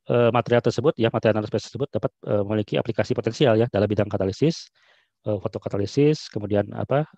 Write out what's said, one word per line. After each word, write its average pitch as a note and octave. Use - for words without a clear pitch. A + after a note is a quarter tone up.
eh, A#2+
material A#2+
tersebut B2
ya, A2+
material A2
nanospace G#2+
tersebut A#2+
dapat, G#2+
eh, G#2
memiliki G#2+
aplikasi -
potensial A2+
ya A2+
dalam G2+
bidang G#2
katalisis, G2+
eh, G#2+
fotokatalisis, A2+
kemudian G2+
apa, C3